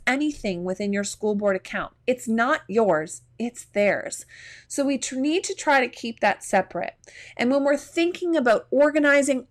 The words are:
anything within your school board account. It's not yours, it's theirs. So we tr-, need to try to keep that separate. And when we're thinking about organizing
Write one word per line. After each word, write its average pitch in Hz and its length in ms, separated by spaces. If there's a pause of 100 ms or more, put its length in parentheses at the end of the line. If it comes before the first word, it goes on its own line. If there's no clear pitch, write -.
anything 254 580
within 202 280
your 202 120
school 214 300
board 202 220
account. - 380 (120)
It's 247 220
not 233 400
yours, 185 540 (160)
it's 240 260
theirs. - 600 (400)
So - 180
we 269 140
tr-, - 180
need 302 280
to 392 100
try 277 260
to 254 80
keep - 320
that - 240
separate. 190 520 (400)
And 240 140
when 277 140
we're 285 140
thinking 339 580
about 240 340
organizing 285 800